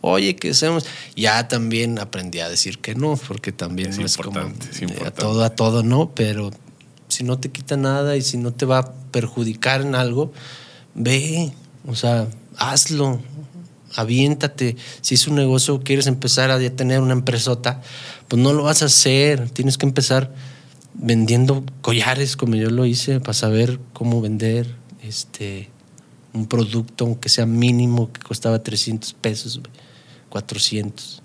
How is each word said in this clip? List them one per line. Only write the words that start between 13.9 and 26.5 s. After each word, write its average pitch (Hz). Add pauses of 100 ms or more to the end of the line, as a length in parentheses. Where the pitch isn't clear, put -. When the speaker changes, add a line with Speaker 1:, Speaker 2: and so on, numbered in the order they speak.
Speaker 1:
aviéntate. 127 (260)
Si 131
es -
un 147
negocio, 135
quieres 135
empezar 131
a 131
ya 127
tener 131
una 131
empresota, 123 (460)
pues 120
no 139
lo 147
vas 147
a 151
hacer. 135
Tienes 131
que -
empezar 131 (640)
vendiendo 117 (200)
collares, 127
como 117
yo 110
lo 123
hice, 123
para 117
saber 113 (140)
cómo 117
vender, 113 (280)
este, 101 (640)
un 110
producto, 113